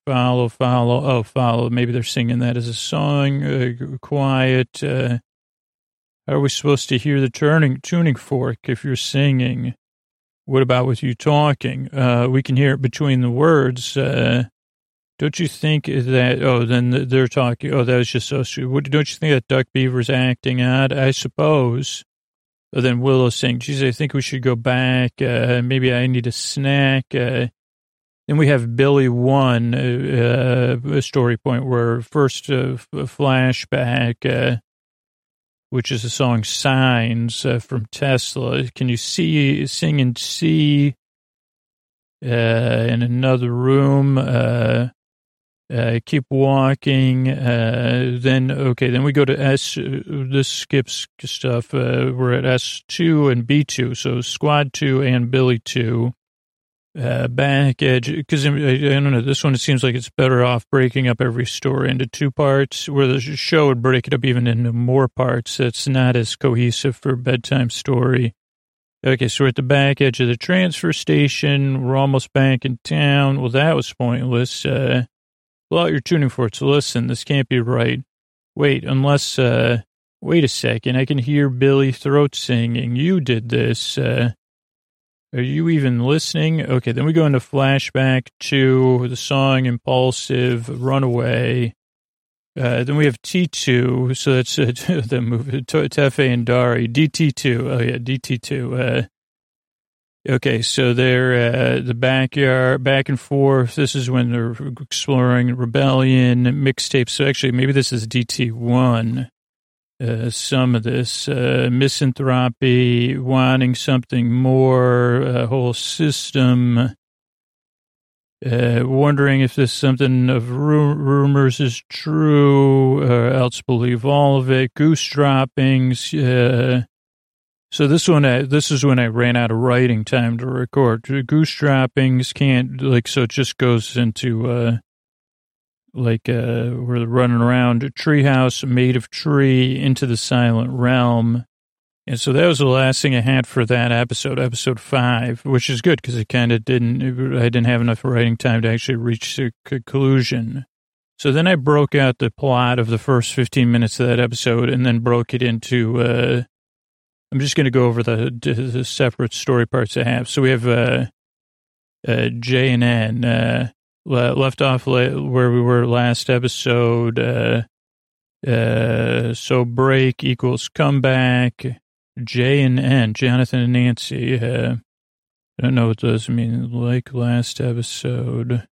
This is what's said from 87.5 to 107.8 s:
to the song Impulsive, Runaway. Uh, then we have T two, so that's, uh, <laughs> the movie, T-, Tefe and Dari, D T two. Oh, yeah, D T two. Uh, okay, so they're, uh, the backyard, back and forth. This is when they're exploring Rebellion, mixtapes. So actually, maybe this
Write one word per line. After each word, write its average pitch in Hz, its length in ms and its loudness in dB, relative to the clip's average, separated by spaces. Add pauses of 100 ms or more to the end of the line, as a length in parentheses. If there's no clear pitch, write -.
to 131 720 2
the 123 80 -8
song 135 500 0
Impulsive, 123 1120 -2
Runaway. 123 920 0 (800)
Uh, 123 280 -2
then 143 100 -2
we 151 120 4
have 123 140 -2
T 180 280 0
two, 127 640 0
so 131 220 0
that's, 127 240 -2
uh, 127 60 2
<laughs> 135 380 -2
the 123 160 -2
movie, 123 420 -4
T-, 147 260 -2
Tefe 135 440 0
and 120 140 -2
Dari, 120 400 2
D 135 220 2
T 147 240 0
two. 123 360 -2
Oh, 131 120 -2
yeah, 120 180 -2
D 123 180 -6
T 127 220 -6
two. 127 380 -6
Uh, 127 260 -2 (1300)
okay, 123 340 0
so 123 320 0
they're, 127 580 2
uh, 127 280 0
the 123 140 -4
backyard, 131 880 0
back 135 240 2
and 135 100 -2
forth. 135 560 0
This 143 220 -2
is 127 120 -4
when 123 220 0
they're 117 220 -4 (280)
exploring 123 760 0
Rebellion, 127 880 2
mixtapes. 135 640 0
So - 140 -2
actually, 135 260 0
maybe 131 220 0
this 135 200 0